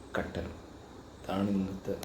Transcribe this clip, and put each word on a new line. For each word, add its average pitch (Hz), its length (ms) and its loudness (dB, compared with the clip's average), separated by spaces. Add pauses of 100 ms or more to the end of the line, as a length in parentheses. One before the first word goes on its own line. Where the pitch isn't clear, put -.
(180)
കട്ടനും. 80 380 0 (640)
ഇതാണ് 98 360 4
ഇന്നത്തെ 95 480 2